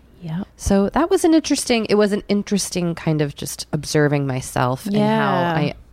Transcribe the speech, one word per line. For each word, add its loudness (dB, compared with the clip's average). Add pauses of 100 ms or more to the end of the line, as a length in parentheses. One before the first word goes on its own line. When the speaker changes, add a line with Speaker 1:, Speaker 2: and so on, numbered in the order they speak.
(220)
Speaker 1:
Yep. -8
Speaker 2:
So 2
that 0
was 2
an 4
interesting, 0
it 0
was 4
an -2
interesting -2
kind 0
of -4
just -12
observing 2
myself -2
and -2
how 2
Speaker 1:
Yeah. 2
Speaker 2:
I, -2 (180)